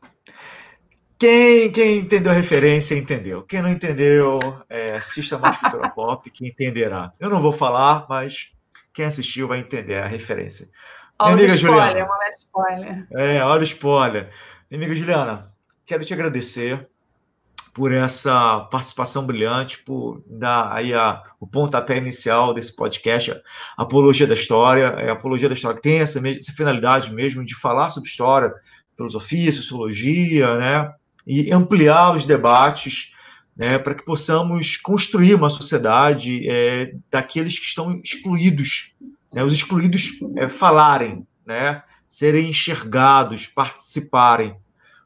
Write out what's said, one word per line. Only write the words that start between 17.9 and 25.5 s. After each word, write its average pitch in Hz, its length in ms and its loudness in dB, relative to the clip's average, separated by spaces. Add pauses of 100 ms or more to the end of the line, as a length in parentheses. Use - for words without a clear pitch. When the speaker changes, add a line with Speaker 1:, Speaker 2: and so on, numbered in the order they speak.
Speaker 1:
essa 127 680 2 (100)
participação 131 560 -6
brilhante, 120 520 -4
por 120 480 -10
dar 113 460 -2
aí 117 200 -4
a, 113 300 0 (180)
o 92 60 -16
pontapé 135 500 -2
inicial 123 560 0
desse 117 220 -8
podcast, 113 600 -2 (420)
Apologia 139 500 4
da 113 80 4
História. 127 520 4 (120)
É, 117 120 -4
Apologia 131 380 -2
da 127 60 -4